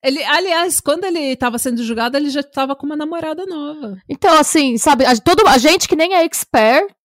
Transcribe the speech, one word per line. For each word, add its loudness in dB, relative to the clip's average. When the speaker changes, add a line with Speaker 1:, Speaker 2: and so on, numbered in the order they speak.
Speaker 1:
ele, -2
aliás, -2
quando -2
ele -4
tava -4
sendo -4
julgado, -4
ele -2
já -4
tava -6
com -12
uma -6
namorada -8
nova. -12
Speaker 2:
Então, 4
assim, 2
sabe, 2
a, 4
todo, 2
a 6
gente 2
que 0
nem 0
é 4
expert, 0